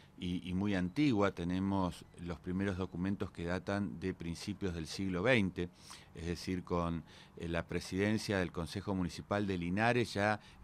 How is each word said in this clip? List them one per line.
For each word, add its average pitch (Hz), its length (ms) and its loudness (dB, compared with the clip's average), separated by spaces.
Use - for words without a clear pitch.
y, 90 300 -2
y 90 60 0
muy 101 200 2
antigua. 101 560 4
Tenemos 92 760 0
los 85 200 -6
primeros 92 360 0
documentos 92 540 -2
que 85 140 -8
datan 90 560 -2
de 92 140 -2
principios 87 600 -4
del 80 140 -6
siglo 92 340 -2
veinte, 98 460 4
es 82 100 -8
decir, 90 380 -2
con, 85 400 0
eh, 85 100 -8
la 82 180 0
presidencia 98 760 0
del 82 100 0
Consejo 95 420 -4
Municipal 95 540 0
de 95 100 0
Linares 107 580 2
ya 104 260 2